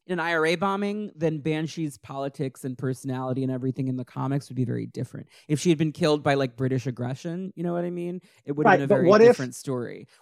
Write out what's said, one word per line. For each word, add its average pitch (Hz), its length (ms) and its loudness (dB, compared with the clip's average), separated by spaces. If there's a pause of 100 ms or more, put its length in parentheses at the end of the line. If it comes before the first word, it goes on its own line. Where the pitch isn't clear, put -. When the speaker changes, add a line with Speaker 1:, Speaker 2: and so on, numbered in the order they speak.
Speaker 1:
in 175 60 -8
an 180 80 -2
I 170 140 0
R 156 140 2
A 175 100 2
bombing, 202 580 -2
then 156 220 -2
Banshee's 156 600 -4
politics 139 680 -8
and 127 120 -8
personality 131 640 -4
and 131 100 -2
everything 131 360 -4
in 127 80 -2
the 127 80 -6
comics 135 460 -6
would 123 80 -10
be 127 80 0
very 117 200 -4
different. - 440 -12 (180)
If 147 100 0
she 180 120 0
had 160 80 4
been 156 160 0
killed 151 300 2
by, 147 100 2
like, 135 240 0
British 131 300 -2
aggression, 143 680 -8
you 170 80 -8
know 170 80 -4
what 175 140 -2
I 175 40 -6
mean? 175 300 -8 (240)
It 143 80 -4
would 147 140 2
have 214 60 8
Speaker 2:
Right, 185 80 8
Speaker 1:
been 143 40 -2
a 135 60 0
Speaker 2:
but 202 60 6
Speaker 1:
very 170 120 4
Speaker 2:
what 214 140 10
if, 233 80 12
Speaker 1:
different 127 260 2
story. 117 540 -8 (120)